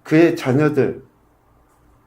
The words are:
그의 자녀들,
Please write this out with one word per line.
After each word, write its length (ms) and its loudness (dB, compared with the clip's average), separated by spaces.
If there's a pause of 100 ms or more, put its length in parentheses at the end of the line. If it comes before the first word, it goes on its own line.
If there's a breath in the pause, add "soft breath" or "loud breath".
그의 320 2
자녀들, 720 -2 (1000)